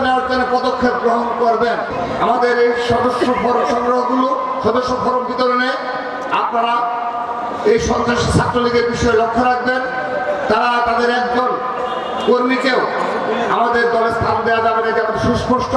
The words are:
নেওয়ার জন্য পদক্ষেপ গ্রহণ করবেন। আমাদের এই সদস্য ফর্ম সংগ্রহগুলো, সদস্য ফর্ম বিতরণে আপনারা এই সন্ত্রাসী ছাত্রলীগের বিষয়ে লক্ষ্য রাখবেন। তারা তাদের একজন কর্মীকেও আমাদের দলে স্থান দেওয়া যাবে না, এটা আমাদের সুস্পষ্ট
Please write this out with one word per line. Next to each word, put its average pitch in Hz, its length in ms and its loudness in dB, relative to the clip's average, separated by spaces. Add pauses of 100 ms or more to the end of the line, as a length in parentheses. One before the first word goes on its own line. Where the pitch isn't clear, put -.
নেওয়ার 254 260 2
জন্য 247 140 0 (120)
পদক্ষেপ 247 480 0
গ্রহণ 233 240 2 (160)
করবেন। 226 340 2 (480)
আমাদের 240 280 2 (120)
এই 240 60 4 (180)
সদস্য 240 360 0 (160)
ফর্ম 240 200 2 (120)
সংগ্রহগুলো, 247 540 0 (380)
সদস্য 247 260 0 (120)
ফর্ম 247 260 0
বিতরণে 247 420 0 (720)
আপনারা 233 320 0 (960)
এই 226 80 4 (100)
সন্ত্রাসী 240 480 0
ছাত্রলীগের 240 560 2
বিষয়ে 226 280 2
লক্ষ্য 233 280 0
রাখবেন। 247 320 0 (680)
তারা 233 180 2 (180)
তাদের 233 220 2 (100)
একজন 247 300 0 (760)
কর্মীকেও 254 540 2 (720)
আমাদের 240 280 2 (100)
দলে 226 240 2
স্থান 214 200 0 (100)
দেওয়া 226 180 2
যাবে 233 180 0
না, 226 80 -2
এটা 214 140 0
আমাদের 220 220 -2
সুস্পষ্ট 240 500 0